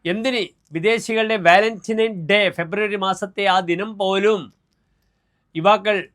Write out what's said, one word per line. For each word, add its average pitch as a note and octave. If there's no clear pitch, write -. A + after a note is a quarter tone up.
എന്തിന് A3+
വിദേശികളുടെ A3
വാലന്റൈൻ A3
ഡേ, G#3
ഫെബ്രുവരി G3
മാസത്തെ F#3+
ആ F#3
ദിനം F3+
പോലും G3
യുവാക്കൾ G3+